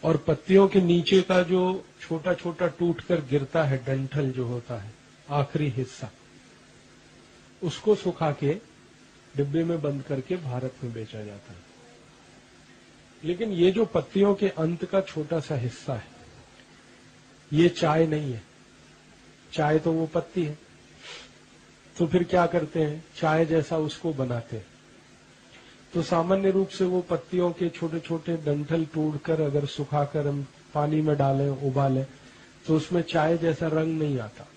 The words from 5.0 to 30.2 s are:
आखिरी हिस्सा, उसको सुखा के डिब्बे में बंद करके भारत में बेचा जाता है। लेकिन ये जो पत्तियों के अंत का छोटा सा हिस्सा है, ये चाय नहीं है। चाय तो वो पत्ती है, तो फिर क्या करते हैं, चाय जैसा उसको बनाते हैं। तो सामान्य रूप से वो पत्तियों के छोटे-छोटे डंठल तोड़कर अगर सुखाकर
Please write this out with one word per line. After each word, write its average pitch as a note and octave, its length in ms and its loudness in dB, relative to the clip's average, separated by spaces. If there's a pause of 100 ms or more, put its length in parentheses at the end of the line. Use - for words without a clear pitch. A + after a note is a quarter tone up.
आखिरी C#3+ 400 0
हिस्सा, B2+ 420 -8 (1500)
उसको G3+ 320 2
सुखा E3+ 360 -2
के C#3+ 220 0 (840)
डिब्बे C#3+ 260 0
में E3 180 -2
बंद C#3+ 220 -4
करके C#3 320 -4
भारत B2+ 480 -6
में A#2+ 100 -8
बेचा A2 300 -12
जाता G#2 300 -16
है। - 200 -20 (1500)
लेकिन F3+ 280 -2
ये F3+ 200 6
जो G#3+ 140 2
पत्तियों G3 500 2
के G3 140 2
अंत E3 360 -2
का F#3+ 160 2
छोटा D#3 380 -4
सा D3+ 160 -4
हिस्सा B2 380 -4
है, A2 140 -8 (1500)
ये E3+ 160 6
चाय D#3+ 380 2
नहीं D3+ 260 -4
है। A2 100 -10 (1120)
चाय D#3 260 2
तो E3 120 0
वो D#3+ 160 0
पत्ती E3+ 360 -4
है, D3+ 160 -6 (1400)
तो E3+ 100 2
फिर F3 160 2
क्या F3 220 2
करते E3+ 340 -2
हैं, D#3 260 -2 (120)
चाय D#3+ 280 2
जैसा D#3+ 320 0
उसको D#3 360 -4
बनाते B2 440 -6
हैं। G#2 80 -12 (1300)
तो E3+ 80 0
सामान्य F#3+ 500 2
रूप F#3+ 180 0
से - 160 -2
वो F3+ 160 0
पत्तियों F3 500 -2
के E3+ 180 -2
छोटे-छोटे E3 680 -6
डंठल D3 480 0
तोड़कर D#3 560 -2
अगर D3 240 0
सुखाकर D3 600 -2